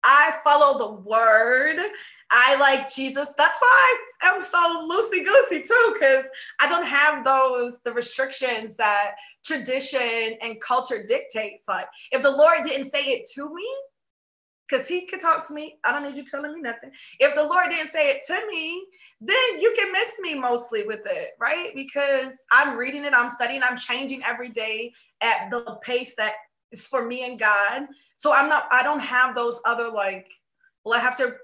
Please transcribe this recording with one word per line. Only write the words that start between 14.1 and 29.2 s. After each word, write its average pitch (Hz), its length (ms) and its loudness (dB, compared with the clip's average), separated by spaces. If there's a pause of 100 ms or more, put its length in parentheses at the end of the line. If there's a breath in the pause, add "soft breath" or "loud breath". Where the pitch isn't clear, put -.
'cause 262 160 -2
he 359 200 -6
could - 140 -10
talk 320 280 0
to 294 40 -14
me, 302 320 -14
I 240 80 0
don't 285 120 -4
need 285 120 -10
you 285 80 -12
telling 294 300 -10
me 330 60 -14
nothing. 262 320 -10 (260 loud breath)
If 285 160 6
the 294 80 2
Lord 349 280 2
didn't 320 200 -4
say 294 220 2
it 277 160 -4
to 403 180 -4
me, 349 400 -8 (340 soft breath)
then 440 400 0
you 427 160 4
can 392 160 0
miss 415 280 -2
me 311 180 -6
mostly 240 480 -2
with 214 200 -10
it, 170 340 -6
right? 311 340 -4
Because 269 640 -2 (140)
I'm 269 240 4
reading 277 280 -8
it, 285 80 0
I'm 247 160 2
studying, 254 340 -4
I'm 247 140 0
changing 254 460 -8
every 240 280 -8
day 220 440 -8 (260 soft breath)
at 202 300 0
the 233 320 -8
pace 247 320 -4
that 214 220 -4 (340)
is - 160 -12
for 247 180 -2
me 247 200 -8
and 247 160 -12
God. 214 480 0 (300 loud breath)
So - 140 2
I'm 285 160 4
not, 302 220 0
I 254 140 4
don't 294 160 0
have 247 340 0